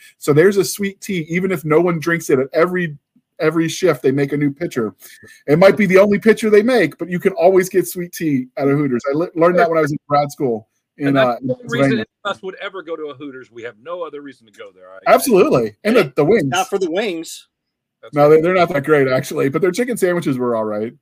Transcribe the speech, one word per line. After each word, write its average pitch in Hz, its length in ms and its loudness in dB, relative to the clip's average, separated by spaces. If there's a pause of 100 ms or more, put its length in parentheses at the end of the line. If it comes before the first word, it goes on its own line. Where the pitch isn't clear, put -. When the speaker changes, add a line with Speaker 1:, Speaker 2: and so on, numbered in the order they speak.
(180)
Speaker 1:
So - 140 -2
there's 180 260 4
a 180 60 4
sweet 196 360 -6
tea, 175 280 -6
even 180 220 -2
if 165 140 -6
no 151 160 2
one 175 180 0
drinks 165 320 -4
it. 143 80 2
At 135 140 -2
every, 175 440 0 (420)
every 160 300 0
shift, 156 340 -2
they 135 100 2
make 139 200 -2
a 147 40 -2
new 147 160 0
pitcher. 123 420 -6 (520)
It 147 120 2
might 196 180 6
be 208 100 2
the 185 120 4
only 202 200 4
pitcher 220 320 2
they 208 120 6
make, 214 360 0
but 175 120 -10
you 180 100 -4
can - 120 0
always 185 360 4
get 180 200 0
sweet 175 240 -10
tea 139 340 -2 (100)
at 139 120 0
a - 20 2
Hooters. 139 400 0
I 143 40 -2
le-, 170 200 -4
learned 175 240 4
that 170 100 4
when 165 100 -2
I 156 40 2
was 147 100 -2
in 147 60 -6 (100)
grad 143 220 0
school 117 380 -6 (300)
in, 143 100 -4
Speaker 2:
And 139 100 0
that's 127 100 4
Speaker 1:
uh, 117 140 -2
in 135 60 -6
Speaker 2:
the 127 60 0
only - 100 -18
reason - 160 -8
Speaker 1:
Pennsylvania. 135 180 2
Speaker 2:
any - 80 -8 (180)
of 202 120 -6
us - 60 -20
would 185 140 -12
ever 190 260 -12
go 165 140 -12
to 156 120 -10
a 143 60 -14
Hooters. 131 360 -18
We 117 140 -18
have 113 140 -14
no 170 240 -12
other 147 200 -14
reason 131 240 -20
to 107 60 -20
go 101 200 -20
there. 92 220 -20
I 95 120 -20
Speaker 1:
Absolutely. 202 760 2
And 220 100 2
the, 180 220 2
the 151 80 2
wings. 190 240 2
Speaker 3:
Not 180 220 -2
for 196 80 -2
the 185 120 -4
wings. 175 580 -6 (540)
Speaker 2:
That's 117 120 -14
Speaker 1:
No, 147 80 2
Speaker 2:
right. 151 140 8
Speaker 1:
they, 160 40 6
they're 180 140 0
not 175 160 2
that 143 140 -4
great, 143 220 2
actually, 139 440 -2
but 151 100 -2
their 180 100 2
chicken 240 280 -4
sandwiches 175 400 -2
were 120 180 -2
all 110 80 -4
right. 107 380 -6